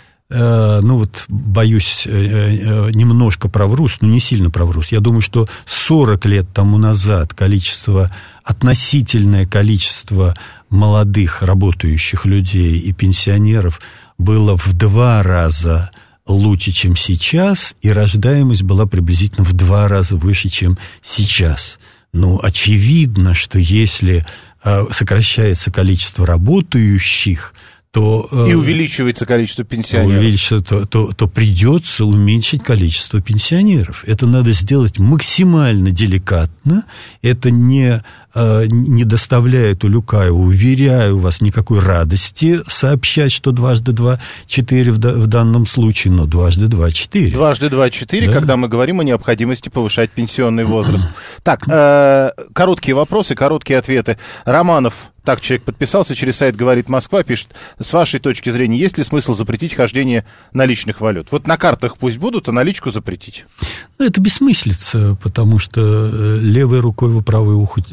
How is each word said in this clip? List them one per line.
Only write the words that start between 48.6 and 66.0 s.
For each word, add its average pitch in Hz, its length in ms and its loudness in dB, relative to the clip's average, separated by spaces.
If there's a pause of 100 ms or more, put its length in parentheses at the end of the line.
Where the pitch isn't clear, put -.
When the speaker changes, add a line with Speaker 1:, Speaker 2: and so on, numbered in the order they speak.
Speaker 2:
говорим 131 320 -2
о 160 40 0
необходимости 120 640 -4
повышать 120 400 -2
пенсионный 117 540 -4
возраст. 101 440 0 (180)
Speaker 1:
<clears throat> - 160 -20
Speaker 2:
Так, - 240 -2
э, 143 640 4 (200)
короткие 170 420 0
вопросы, 151 400 -2
короткие 139 440 -2
ответы. 117 400 -2 (260)
Романов, 147 480 2 (320)
так 131 180 -2
человек 123 220 -4
подписался 147 500 -2
через 127 220 -4
сайт 127 200 0
«Говорит 123 320 0
Москва», 131 340 -2
пишет: - 260 -6 (300)
«С - 140 -10
вашей 160 260 0
точки 123 300 -4
зрения, 120 300 0
есть 180 180 -2
ли 147 80 -2
смысл 131 300 -2
запретить 110 400 -6
хождение 123 500 -2 (300)
наличных 120 480 -2
валют? 98 280 -4
Вот 147 160 -4
на 165 120 -2
картах 156 400 -2
пусть 120 180 -4
будут, 214 320 -6
а 117 40 -4
наличку 135 380 -2
запретить». - 540 -12 (540)
Speaker 1:
Ну, 269 80 -2
это 190 160 0
бессмыслица, 110 1000 0
потому 107 360 2
что, - 240 -4
э, 107 580 0